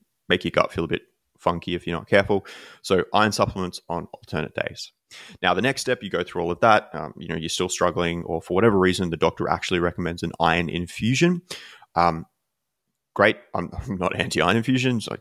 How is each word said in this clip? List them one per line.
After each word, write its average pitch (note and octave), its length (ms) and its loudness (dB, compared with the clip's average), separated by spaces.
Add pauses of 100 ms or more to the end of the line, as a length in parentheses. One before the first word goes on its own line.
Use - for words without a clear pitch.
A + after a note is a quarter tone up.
(280)
make - 160 0
your E2+ 80 -2
gut - 200 2
feel - 120 -2
a E2 40 -4
bit E2+ 160 -4 (340)
funky F2 380 -4
if F2 100 -8
you're E2+ 120 -4
not D#2 100 -12
careful. G2 380 2 (360)
So F#2 320 0
iron G#2 180 4
supplements F#2+ 580 -2
on E2+ 240 -6
alternate - 420 -6
days. - 360 -6 (500)
Now, F2+ 120 4
the F2+ 80 -2
next C3+ 200 0
step, B2+ 220 -4
you G2+ 60 -10
go F2 140 -2
through F2 200 -6
all E2+ 80 -2
of F2 100 -6
that, G#2+ 320 6
um, D2+ 240 -8
you E2+ 100 -14
know, E2+ 80 -6
you're D#2+ 140 -6
still F#2 200 -2
struggling, E2+ 540 0
or E2 180 -4
for - 120 -8
whatever G2+ 240 4
reason, F#2 320 4
the E2 80 -4
doctor D#2+ 320 0
actually E2+ 300 -2
recommends E2+ 420 -2
an E2+ 180 -4
iron E2+ 300 2
infusion. C3 720 0 (540)
Um, E2+ 300 2 (880)
great. G#2+ 220 4 (180)
I'm, F2+ 240 -4
<laughs> - 80 -10
I'm G2 100 -4
not F2+ 180 -2
anti-iron F2+ 420 2
infusions. B2 520 0
I - 120 -6